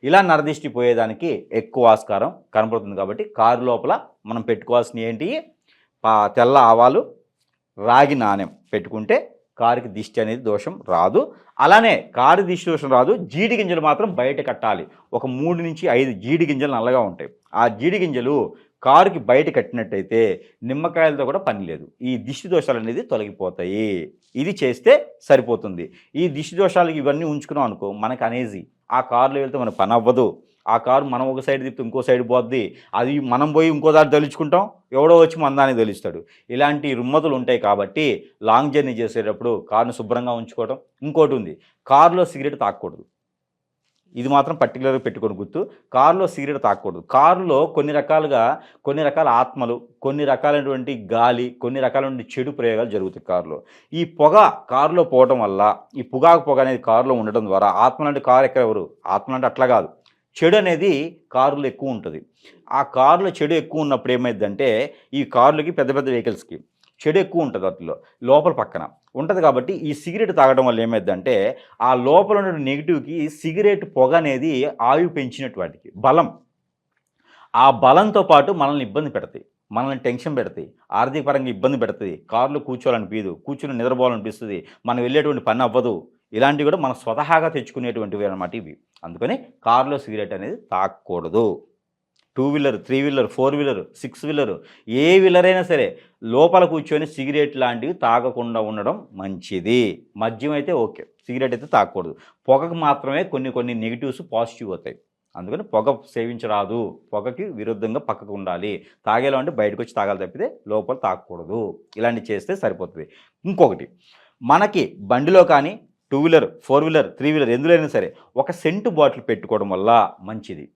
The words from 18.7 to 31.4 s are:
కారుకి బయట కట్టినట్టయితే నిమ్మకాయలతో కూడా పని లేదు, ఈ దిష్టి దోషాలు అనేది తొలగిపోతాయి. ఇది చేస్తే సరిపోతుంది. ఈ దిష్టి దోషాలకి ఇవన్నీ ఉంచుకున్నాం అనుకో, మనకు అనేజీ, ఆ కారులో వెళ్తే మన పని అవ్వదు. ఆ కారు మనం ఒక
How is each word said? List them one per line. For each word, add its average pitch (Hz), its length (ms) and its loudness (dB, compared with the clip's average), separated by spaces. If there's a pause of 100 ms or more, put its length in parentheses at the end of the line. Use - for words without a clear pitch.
కారుకి 165 340 6 (100)
బయట 143 260 4
కట్టినట్టయితే 110 640 -2 (480)
నిమ్మకాయలతో 156 600 0
కూడా 175 200 -4
పని 107 200 -4
లేదు, 76 160 -10 (240)
ఈ 127 40 -2 (140)
దిష్టి 139 260 -12
దోషాలు 139 300 0
అనేది 120 280 -6
తొలగిపోతాయి. 101 800 -6 (500)
ఇది 180 120 -4 (100)
చేస్తే 135 300 2 (360)
సరిపోతుంది. 110 560 2 (360)
ఈ 175 40 2 (120)
దిష్టి 156 240 -10
దోషాలకి 175 420 2
ఇవన్నీ 143 300 -2
ఉంచుకున్నాం 147 360 -4
అనుకో, 101 220 -8 (140)
మనకు 123 240 -6
అనేజీ, 113 340 -8 (340)
ఆ 127 40 2 (120)
కారులో 135 300 2
వెళ్తే 135 220 -6
మన 107 80 -4 (100)
పని 101 160 2
అవ్వదు. 117 280 2 (460)
ఆ - 20 4 (120)
కారు 131 260 2
మనం 127 180 -4
ఒక 131 160 -6